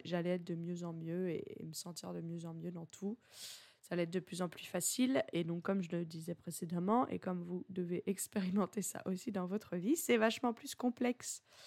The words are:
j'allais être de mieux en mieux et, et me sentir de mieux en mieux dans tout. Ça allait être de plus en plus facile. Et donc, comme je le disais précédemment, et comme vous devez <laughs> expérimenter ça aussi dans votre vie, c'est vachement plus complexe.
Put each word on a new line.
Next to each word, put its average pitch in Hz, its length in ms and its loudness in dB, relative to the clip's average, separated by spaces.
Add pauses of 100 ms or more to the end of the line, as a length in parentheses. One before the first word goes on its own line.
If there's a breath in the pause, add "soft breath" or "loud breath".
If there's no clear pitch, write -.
j'allais 170 260 0
être 180 140 0
de 175 100 -2
mieux 170 300 -4
en 170 80 -4
mieux 165 360 -2
et, - 160 -2 (160)
et - 40 -8
me 160 80 -8
sentir 175 400 -8
de 175 80 -4
mieux 165 260 -6
en 165 80 -8
mieux 165 160 -6
dans 165 160 -8
tout. 202 320 -4 (640 loud breath)
Ça - 140 -6
allait 170 100 4
être 165 60 -4
de 180 100 2
plus 175 220 -4
en 175 60 2
plus - 160 -10
facile. 254 680 4
Et 170 100 2
donc, 170 200 0
comme 196 200 2
je 165 80 -2
le 175 140 0
disais 165 300 -6
précédemment, 180 760 2
et 180 100 -2
comme 180 240 -2
vous 175 260 -4
devez 180 360 -2
<laughs> 214 60 0
expérimenter 190 720 2
ça - 240 -4
aussi 190 260 -2
dans 185 140 0
votre 190 300 -2
vie, 202 200 4
c'est 240 220 4
vachement 226 340 4
plus - 220 -8
complexe. - 680 0 (240 loud breath)